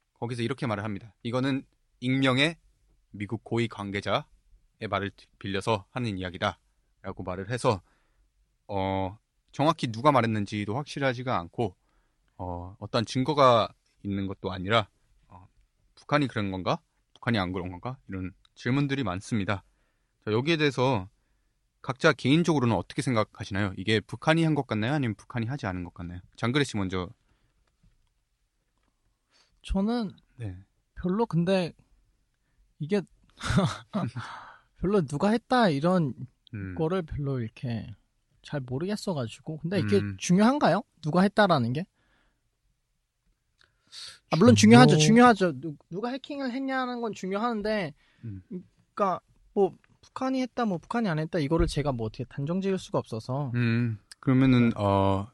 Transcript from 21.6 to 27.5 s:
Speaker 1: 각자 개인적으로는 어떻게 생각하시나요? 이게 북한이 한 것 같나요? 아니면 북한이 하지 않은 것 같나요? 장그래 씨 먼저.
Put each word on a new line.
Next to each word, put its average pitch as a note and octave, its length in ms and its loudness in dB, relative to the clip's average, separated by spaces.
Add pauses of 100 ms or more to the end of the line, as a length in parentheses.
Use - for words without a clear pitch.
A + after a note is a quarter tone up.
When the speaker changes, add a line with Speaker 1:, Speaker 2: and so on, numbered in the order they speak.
Speaker 1:
각자 D3+ 320 2
개인적으로는 C#3 600 2
어떻게 F#2 260 -4
생각하시나요? G#2 760 -2
이게 G#2 240 0
북한이 D#3+ 420 0
한 D#3 120 0
것 C#3 120 -4
같나요? A2 260 -2
아니면 B2+ 220 -2
북한이 A2+ 320 -8
하지 C3+ 180 -8
않은 F2+ 200 -6
것 F2+ 80 -16
같나요? F2 260 -12 (160)
장그래 B2+ 300 -2
씨 - 120 -10
먼저. F#2 320 -4 (2500)